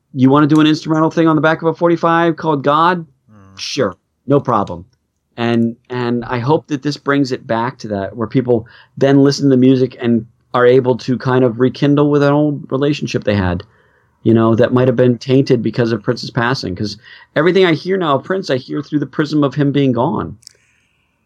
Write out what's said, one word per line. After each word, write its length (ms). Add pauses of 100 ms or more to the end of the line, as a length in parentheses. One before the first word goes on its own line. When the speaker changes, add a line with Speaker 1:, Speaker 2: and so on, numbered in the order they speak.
(140)
Speaker 1:
you 160
wanna 180
do 140
an 60
instrumental 440
thing 160
on 80
the 60
back 200
of 60
a 60
forty-five 640
called 260
God? 420 (240)
Speaker 2:
Mm. 300
Speaker 1:
Sure. 360 (300)
No 140
problem." 460 (500)
And, 400 (160)
and 340
I 140
hope 280
that 140
this 160
brings 340
it 140
back 340
to 100
that, 280
where 100
people 400 (300)
then 260
listen 200
to 120
the 20
music 420
and 260 (300)
are 100
able 320
to 200
kind 260
of 160
rekindle 500
with 140
an 100
old 380
relationship 520
they 120
had, 280 (600)
you 100
know, 220
that 180
might 140
have 80
been 240
tainted 420
because 300
of 100
Prince's 300
passing. 440
'Cause 220 (380)
everything 300
I 80
hear 240
now 180
of 80
Prince, 260
I 80
hear 240
through 160
the 80
prism 380
of 100
him 180
being 200
gone. 480 (880)